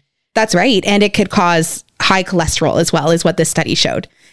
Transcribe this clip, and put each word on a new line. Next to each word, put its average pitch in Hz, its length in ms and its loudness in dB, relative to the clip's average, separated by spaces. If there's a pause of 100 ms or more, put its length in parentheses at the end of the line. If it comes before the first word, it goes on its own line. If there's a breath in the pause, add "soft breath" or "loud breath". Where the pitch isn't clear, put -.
(340)
That's 220 220 0
right. 196 300 2
And 202 180 2
it 202 100 0
could 202 160 0
cause 170 540 0 (180)
high 190 220 2
cholesterol 165 560 0
as 165 140 0
well, 160 180 0
is 165 120 2
what 165 140 0
this 160 120 0
study - 260 -2
showed. - 320 -2 (260 soft breath)